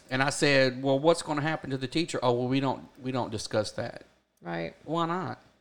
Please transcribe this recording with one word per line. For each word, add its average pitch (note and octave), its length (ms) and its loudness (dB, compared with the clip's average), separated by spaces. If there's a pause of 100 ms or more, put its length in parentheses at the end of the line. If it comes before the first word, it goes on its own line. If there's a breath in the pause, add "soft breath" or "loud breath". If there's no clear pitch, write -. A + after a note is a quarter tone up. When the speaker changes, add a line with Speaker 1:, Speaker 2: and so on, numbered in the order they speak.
(100)
Speaker 1:
And C3 120 0
I C#3+ 80 2
said, C3+ 520 4
"Well, C3+ 160 4
what's E3 240 4
gonna D3 200 -2
happen D#3 280 -4
to C3+ 60 -4
the C3 120 -6
teacher?" - 340 -2
"Oh, B2 100 4
well, B2 160 0
we C3+ 120 2
don't, C3 240 -2 (180)
we B2+ 80 -6
don't B2+ 220 -2
discuss G#2+ 400 -2
that." - 320 -10 (360)
Speaker 2:
Right. E3+ 340 -8 (100)
Speaker 1:
Why E3 220 -2
not? E3 320 -4 (220)